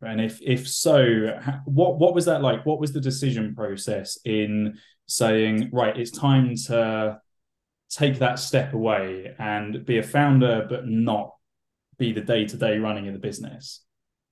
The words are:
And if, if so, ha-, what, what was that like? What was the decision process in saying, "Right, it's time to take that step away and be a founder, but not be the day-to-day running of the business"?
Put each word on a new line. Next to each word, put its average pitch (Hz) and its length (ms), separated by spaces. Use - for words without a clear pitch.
And 110 180
if, 113 180
if - 280
so, 117 720
ha-, 139 240
what, 147 320
what 175 160
was 170 120
that 156 180
like? 127 200
What 151 160
was 147 140
the 147 80
decision 120 540
process 101 680
in 107 540
saying, 110 640
"Right, 123 240
it's 120 140
time 131 420
to 110 520
take 139 300
that 123 180
step - 380
away 98 640
and 107 440
be 120 140
a 107 60
founder, 127 640
but 120 180
not 110 460
be 117 140
the 107 100
day-to-day 107 560
running 107 300
of 98 80
the 98 40
business"? - 640